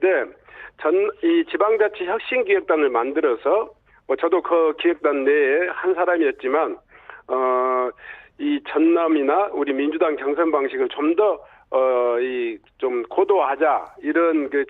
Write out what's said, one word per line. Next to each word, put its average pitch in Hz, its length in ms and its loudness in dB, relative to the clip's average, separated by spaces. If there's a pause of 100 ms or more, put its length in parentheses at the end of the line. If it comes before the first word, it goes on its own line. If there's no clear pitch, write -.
때 170 240 2 (560)
전, 190 300 2 (120)
이 170 280 2
지방자치 208 540 0
혁신기획단을 190 840 0
만들어서, 139 840 0 (360)
뭐, 135 100 -2
저도 170 260 2
그 165 380 2
기획단 147 440 0
내에 147 440 2
한 180 260 -2
사람이었지만, 156 840 -2 (500)
어, 127 600 0 (480)
이 147 220 -2 (100)
전남이나 160 840 2
우리 139 220 -4
민주당 156 420 -2
경선 143 340 -2
방식을 135 380 -2
좀 147 280 -2
더, 190 220 2 (320)
어, 123 480 0
이, 123 400 -4 (200)
좀 127 260 -4
고도화하자, 147 1000 0
이런 156 460 0
그 139 220 -2